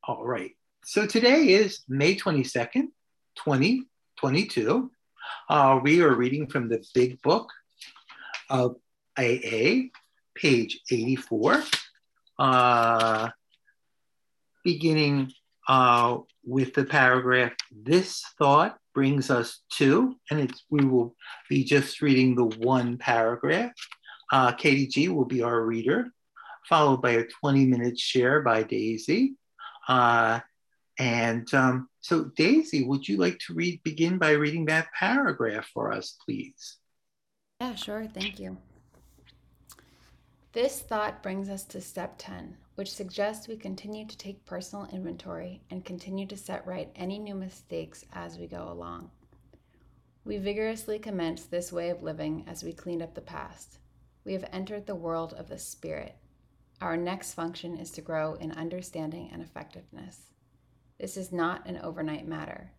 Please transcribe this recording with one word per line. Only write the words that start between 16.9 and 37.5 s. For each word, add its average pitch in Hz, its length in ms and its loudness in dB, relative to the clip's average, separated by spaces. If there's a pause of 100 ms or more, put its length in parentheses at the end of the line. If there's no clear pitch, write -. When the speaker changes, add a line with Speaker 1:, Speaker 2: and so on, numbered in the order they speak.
Speaker 1:
"This 139 540 0 (140)
thought 151 400 4 (160)
brings 139 360 2
us 120 300 0 (120)
to," 190 420 4 (160)
and 151 100 0
it's, 131 300 -4
we 143 160 4
will 120 280 2 (360)
be 143 140 2
just 139 360 2
reading 131 340 4
the 120 120 4
one 120 500 0
paragraph. 123 760 0 (600)
Uh, 131 200 4
Katie 139 340 2
G 151 220 0
will 151 180 0
be 127 160 -2
our 117 200 2
reader, 117 440 0 (600)
followed 143 360 4
by 123 100 2
a 117 140 2 (140)
twenty-minute 127 580 2
share 131 420 2
by 113 220 2
Daisy. 113 720 0 (520)
Uh, 117 540 4 (580)
and, 117 540 0
um, 127 380 2 (100)
so 156 360 -2
Daisy, 190 480 4
would - 220 -2
you 202 120 -2
like 175 220 2
to - 120 -12
read, 170 300 -4
begin 165 340 0
by 165 140 2
reading 151 340 2
that 160 240 0 (100)
paragraph 185 760 -2
for 110 180 -4
us, - 320 -10
please? - 540 -12 (840)